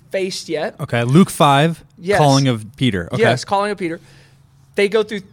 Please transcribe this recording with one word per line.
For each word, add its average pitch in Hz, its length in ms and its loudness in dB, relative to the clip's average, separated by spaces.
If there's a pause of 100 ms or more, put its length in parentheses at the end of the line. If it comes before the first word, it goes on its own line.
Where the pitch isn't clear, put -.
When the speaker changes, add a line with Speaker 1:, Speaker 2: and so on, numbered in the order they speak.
(100)
Speaker 1:
faced 190 380 -6
yet. 160 320 -6
Speaker 2:
Okay, 120 240 -2
Luke 143 240 4
five, 151 560 2 (140)
Speaker 1:
Yes. 185 200 -2
Speaker 2:
calling 139 300 4
of 107 280 -4
Peter. 98 360 -2
Okay. 107 100 -2
Speaker 1:
Yes, 117 220 2
calling 202 260 -2
of 202 60 -6
Peter. 170 240 -8 (760)
They 202 140 2
go 214 140 0
through, 208 200 -8 (100)